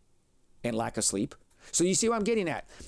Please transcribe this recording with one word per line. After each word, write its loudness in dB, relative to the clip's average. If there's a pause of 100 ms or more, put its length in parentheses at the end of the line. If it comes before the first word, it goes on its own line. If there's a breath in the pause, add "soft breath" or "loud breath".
(600)
and -2
lack -2
of 0
sleep. -2 (380 loud breath)
So 2
you 4
see 2
what 0
I'm -2
getting 2
at? -6 (200 loud breath)